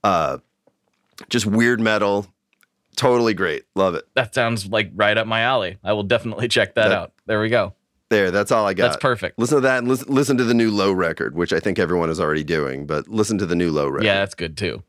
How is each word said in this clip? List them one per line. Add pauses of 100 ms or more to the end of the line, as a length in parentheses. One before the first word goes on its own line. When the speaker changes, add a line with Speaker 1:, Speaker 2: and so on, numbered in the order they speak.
Speaker 1:
Uh, (880)
just
weird
metal. (720)
Totally
great. (120)
Love
it. (100)
Speaker 2:
That
sounds,
like,
right
up
my
alley.
I
will
definitely
check
that
Speaker 1:
That
Speaker 2:
out. (120)
There
we
go. (360)
Speaker 1:
There,
that's
all
I
got.
Speaker 2:
That's
perfect.
Speaker 1:
Listen
to
that
and
listen,
listen
to
the
new
Low
record,
which
I
think
everyone
is
already
doing,
but
listen
to
the
new
Low
record.
Speaker 2:
Yeah,
that's
good
too.